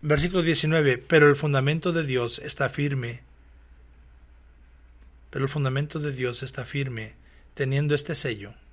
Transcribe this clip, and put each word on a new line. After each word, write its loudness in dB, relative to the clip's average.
Versículo 2
diecinueve, 2
"Pero 6
el 8
fundamento 0
de 0
Dios -2
está -2
firme". -4
"Pero -4
el -2
fundamento -4
de -4
Dios -4
está -10
firme, -6
teniendo 0
este -4
sello". -6